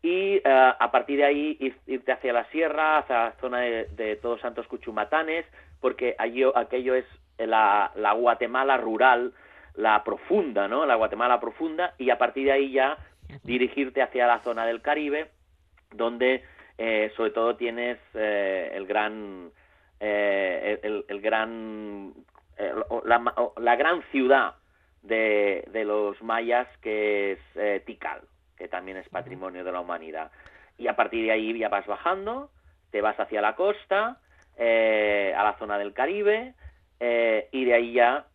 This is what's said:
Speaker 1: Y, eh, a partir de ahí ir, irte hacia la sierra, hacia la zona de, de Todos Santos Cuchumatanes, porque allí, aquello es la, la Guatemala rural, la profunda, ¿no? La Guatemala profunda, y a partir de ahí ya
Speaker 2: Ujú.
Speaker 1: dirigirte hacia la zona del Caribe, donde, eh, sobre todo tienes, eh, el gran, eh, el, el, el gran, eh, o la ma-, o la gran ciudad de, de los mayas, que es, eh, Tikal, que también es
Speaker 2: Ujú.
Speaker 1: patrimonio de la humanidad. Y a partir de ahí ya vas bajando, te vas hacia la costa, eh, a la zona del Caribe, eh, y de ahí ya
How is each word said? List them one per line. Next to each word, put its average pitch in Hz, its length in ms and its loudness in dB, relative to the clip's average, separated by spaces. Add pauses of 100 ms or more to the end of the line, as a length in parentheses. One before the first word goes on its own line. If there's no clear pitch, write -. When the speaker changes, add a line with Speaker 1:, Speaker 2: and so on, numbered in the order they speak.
Speaker 1:
Y, 190 340 0
eh, 190 60 2 (360)
a 120 140 2
partir 135 240 2
de 143 80 4
ahí 147 340 0
ir, 131 180 -4 (100)
irte 127 260 -4
hacia 123 220 -2
la 117 160 2
sierra, 156 480 2
hacia 127 260 0
la 110 160 -4
zona 123 200 -4
de, 117 260 -2
de 107 300 -6
Todos 120 260 -4
Santos 117 260 -8
Cuchumatanes, 156 800 -4 (340)
porque 123 380 -2
allí, 120 260 0 (100)
aquello 127 400 0
es 127 120 0 (320)
la, 110 580 4
la 104 160 2
Guatemala 123 640 2
rural, 120 560 4 (420)
la 107 300 2
profunda, 110 640 0
¿no? 135 180 0
La 127 80 4
Guatemala 113 460 2
profunda, 160 580 -4
y 127 120 0
a 120 80 2
partir 131 260 0
de 135 80 4
ahí 139 180 2
ya 135 280 0 (320)
Speaker 2:
Ujú. 139 140 -18
Speaker 1:
dirigirte 127 580 -2
hacia 123 240 2
la 117 140 4
zona 113 260 -4
del 117 160 -4
Caribe, 151 480 -2 (600)
donde, 120 540 0 (340)
eh, 107 380 0
sobre 113 140 0
todo 113 260 0
tienes, 120 420 -6 (140)
eh, 101 600 -2
el 95 120 -8
gran, 104 640 -4 (500)
eh, 101 840 0
el, 107 100 -4
el, 104 160 -6
el 101 120 -8
gran, 107 920 -4 (460)
eh, 95 140 -4 (160)
o 117 180 -6
la 117 120 4
ma-, 120 180 -2
o 117 220 -2
la 120 180 4
gran 156 260 0 (100)
ciudad 131 420 4 (480)
de, 104 680 0
de 110 120 -4
los 104 380 -2
mayas, 117 460 -2 (140)
que 104 500 0
es, 92 60 -8 (180)
eh, 101 300 -2
Tikal, 80 340 -10 (360)
que 90 120 -14
también 95 280 -10
es 92 100 -16
Speaker 2:
Ujú. - 60 -20
Speaker 1:
patrimonio 92 520 -10
de 90 80 -6
la 90 80 -6
humanidad. 82 500 -10 (480)
Y 120 100 -8
a - 60 -2
partir 113 300 -2
de 110 80 0
ahí 110 260 -2
ya 110 100 -2
vas 101 180 -2
bajando, 196 640 -6 (400)
te 104 100 -2
vas 107 180 0
hacia 107 220 -4
la 107 160 0
costa, 208 600 -2 (380)
eh, 107 800 2
a 101 60 0
la 104 160 0
zona 104 200 -4
del 101 140 -6
Caribe, 208 600 -2 (460)
eh, 117 500 0
y 131 140 -2
de 123 100 4
ahí 117 180 2
ya 123 420 2